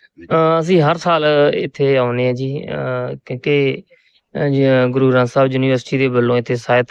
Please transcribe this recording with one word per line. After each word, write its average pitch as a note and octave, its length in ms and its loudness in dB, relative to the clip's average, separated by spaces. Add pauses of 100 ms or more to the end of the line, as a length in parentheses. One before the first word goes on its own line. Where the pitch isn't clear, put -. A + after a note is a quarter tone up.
(240)
ਅ, D#3+ 360 2
ਅਸੀਂ E3+ 220 2
ਹਰ D#3 140 2
ਸਾਲ E3 280 0 (300)
ਇੱਥੇ C#3 420 -2
ਆਉਂਦੇ B2 300 0
ਹਾਂ B2+ 60 0
ਜੀ, C3+ 360 -6
ਅ, C3 560 -6
ਕਿਉਂਕਿ, C#3 580 -2 (600)
ਅ, C#3+ 40 0
ਜੀ, C#3 160 2
ਅ, C3 220 4
ਗੁਰੂ C3 240 2
ਗ੍ਰੰਥ B2+ 180 2
ਸਾਹਿਬ C3+ 240 0
ਯੂਨੀਵਰਸਿਟੀ C3 460 -2
ਦੇ C3+ 80 0
ਵੱਲੋਂ B2 300 0
ਇੱਥੇ B2 200 -2
ਸਾਹਿਤ, B2 340 0